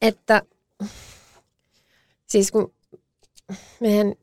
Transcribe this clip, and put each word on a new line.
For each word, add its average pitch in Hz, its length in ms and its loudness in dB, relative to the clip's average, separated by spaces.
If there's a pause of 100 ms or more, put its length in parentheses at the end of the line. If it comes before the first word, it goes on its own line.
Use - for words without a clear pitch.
että 220 400 0 (1900)
siis 196 240 0
kun 214 220 -2 (1040)
meidän 208 440 0